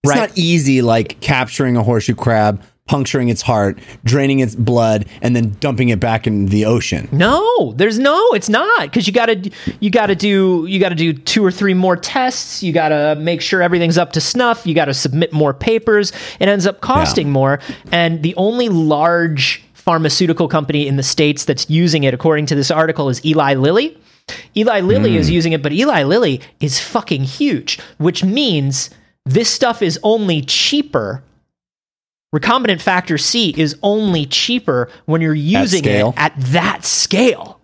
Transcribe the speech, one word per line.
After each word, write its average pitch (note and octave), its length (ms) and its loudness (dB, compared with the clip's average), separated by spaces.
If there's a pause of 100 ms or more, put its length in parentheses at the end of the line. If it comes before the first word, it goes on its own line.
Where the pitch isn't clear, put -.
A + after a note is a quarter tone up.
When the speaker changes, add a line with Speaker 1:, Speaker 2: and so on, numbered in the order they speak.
Speaker 1:
It's C#3+ 80 2
Speaker 2:
Right. G#3 200 0
Speaker 1:
not - 40 -
easy, D#3+ 480 2
like, A2+ 380 0
capturing B2+ 560 -2
a A#2 60 2
horseshoe A2+ 320 0
crab, G#2+ 480 0 (240)
puncturing C3+ 420 0
its A2+ 140 -2
heart, G#2 360 0 (260)
draining C3+ 360 2
its A#2+ 160 0
blood, A2+ 480 2 (180)
and A#2+ 140 0
then A2 240 0
dumping B2+ 300 0
it G#2 100 0
back A2+ 260 -2
in G#2 200 0
the G#2 180 2
ocean. A2+ 480 -2
Speaker 2:
No, B3 640 2
there's G#3 220 0
no, D#4+ 340 2
it's G3+ 160 -2
not, B3+ 440 0
'cause G#3+ 140 -2
you G#3 60 -2
gotta, A3 380 0 (280)
you G#3 120 -2
gotta G#3 260 2
do, F#3+ 520 0
you F#3+ 120 -2
gotta F3+ 160 0
do E3 160 0
two G3+ 320 -2
or F#3 80 4
three F#3+ 220 0
more F#3 220 2
tests. - 640 -6
You F3 100 -4
gotta D3+ 480 2
make E3 220 -2
sure F#3 200 0
everything's E3+ 360 2
up E3+ 160 0
to D#3+ 60 0
snuff. A#3 460 0
You E3 80 -2
gotta D3 200 0
submit D3+ 380 -2
more D3+ 220 2
papers. A3 580 0 (280)
It G3 80 2
ends G3 180 2
up G3 140 -2
costing G#3+ 480 0
Speaker 1:
Yeah. C#3+ 60 0
Speaker 2:
more. C3+ 260 2 (320)
And E3 300 0
the E3 140 -2
only A3+ 340 0
large D#3+ 920 0 (120)
pharmaceutical E3 760 0
company D3 400 -2
in C#3 80 0
the C3+ 60 -2
States D3 420 0
that's C3+ 240 -2
using D#3+ 360 2
it, C3+ 100 2
according D3+ 320 0
to C#3+ 80 -2
this C#3 160 0
article, D#3+ 380 2
is B2 160 -4
Eli D3+ 300 2
Lilly. F3 440 2 (580)
Eli G#3+ 240 2
Lilly G3+ 360 2
is D3 120 2
Speaker 1:
Mm. D#3 40 2
Speaker 2:
using E3+ 200 2
it, D3+ 100 -2
but C#3+ 100 -2
Eli G#3+ 320 2
Lilly D3+ 360 2 (180)
is C#3 220 -2
fucking D#3 440 -4
huge, D#3+ 540 -4 (200)
which F3 260 0
means F#3 680 -2 (360)
this G#3+ 220 2
stuff A#3 320 0
is E3+ 220 0
only G#3 400 0
cheaper. C3 800 -2 (1120)
Recombinant G#3+ 460 0
factor F3+ 380 0
C G#3+ 380 0
is D3+ 260 0
only G3+ 420 0
cheaper C3+ 640 -2 (180)
when D#3+ 140 0
you're D#3+ 120 0
Speaker 1:
At D3+ 60 0
Speaker 2:
using F#3 460 0
it - 40 2
Speaker 1:
scale. G#2 280 0
Speaker 2:
at D#3 220 0
that E3 460 -2
scale. - 800 0